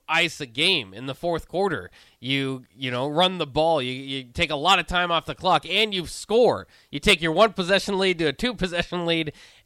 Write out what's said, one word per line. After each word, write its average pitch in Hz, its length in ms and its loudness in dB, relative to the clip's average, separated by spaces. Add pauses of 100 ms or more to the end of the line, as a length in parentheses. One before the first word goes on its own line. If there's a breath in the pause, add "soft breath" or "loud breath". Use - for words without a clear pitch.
ice 165 320 0
a 143 60 -8
game 123 480 -2
in 120 140 -12
the 135 80 -6
fourth 170 340 -4
quarter. 160 400 -2 (320 soft breath)
You, 135 420 -4 (100)
you 131 160 -6
know, 123 200 -2
run 180 280 2
the 160 100 -4
ball. 156 340 2
You, 127 100 -4
you 135 340 -8
take 143 260 -4
a 151 40 -2
lot 175 240 4
of 170 80 -4
time 175 240 0
off 160 140 0
the 151 100 -8
clock, 160 320 2
and 202 260 0
you 180 120 -2
score. 160 600 2 (240 soft breath)
You 143 80 -6
take 190 220 4
your 160 120 0
one 202 180 6
possession 190 460 0
lead 185 220 2
to 165 80 2
a 139 60 0
two 240 200 -4
possession 175 520 -4
lead, 160 280 0 (320 loud breath)